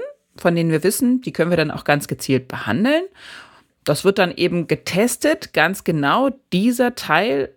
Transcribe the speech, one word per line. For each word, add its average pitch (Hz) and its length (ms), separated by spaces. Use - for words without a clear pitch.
von 170 180
denen 165 160
wir 156 140
wissen, 247 340
die 156 140
können 170 160
wir 175 80
dann 156 140
auch - 120
ganz 147 240
gezielt 127 400
behandeln. 240 560
Das 147 220
wird 196 140
dann 175 120
eben 170 360
getestet, 233 840
ganz 175 300
genau 165 460
dieser 240 400
Teil - 640